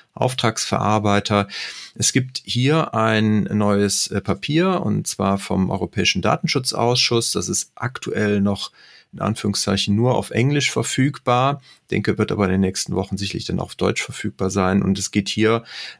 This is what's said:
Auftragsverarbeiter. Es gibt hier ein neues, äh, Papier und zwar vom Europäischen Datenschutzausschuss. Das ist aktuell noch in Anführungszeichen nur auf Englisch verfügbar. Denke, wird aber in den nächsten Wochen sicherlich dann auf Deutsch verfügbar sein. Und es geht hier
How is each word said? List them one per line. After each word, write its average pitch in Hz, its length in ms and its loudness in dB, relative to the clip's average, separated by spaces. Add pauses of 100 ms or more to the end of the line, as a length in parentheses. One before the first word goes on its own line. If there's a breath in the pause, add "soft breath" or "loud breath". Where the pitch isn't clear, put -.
(140 loud breath)
Auftragsverarbeiter. 104 1300 0 (480 loud breath)
Es - 160 0
gibt 127 320 -2
hier 143 500 0
ein 110 520 2
neues, 104 680 2
äh, 101 80 0
Papier 170 640 0
und 104 240 -2
zwar 98 300 0
vom 95 320 0
Europäischen 92 520 -2
Datenschutzausschuss. 120 1080 0
Das 92 160 -4
ist - 280 -4
aktuell 104 640 -2
noch 101 320 0 (400 soft breath)
in - 80 -8
Anführungszeichen 101 720 0
nur 117 200 2
auf - 160 -2
Englisch 135 380 2
verfügbar. 131 920 0 (300 soft breath)
Denke, 101 260 0
wird 101 160 0
aber 101 100 0
in 92 80 2
den 95 100 4
nächsten 95 320 -2
Wochen 95 240 -2
sicherlich 98 280 -6
dann 90 160 -2
auf - 120 -8
Deutsch - 300 -2
verfügbar - 460 -4
sein. 95 340 2
Und 95 160 2
es - 120 -6
geht 101 180 0
hier 113 340 2 (360 loud breath)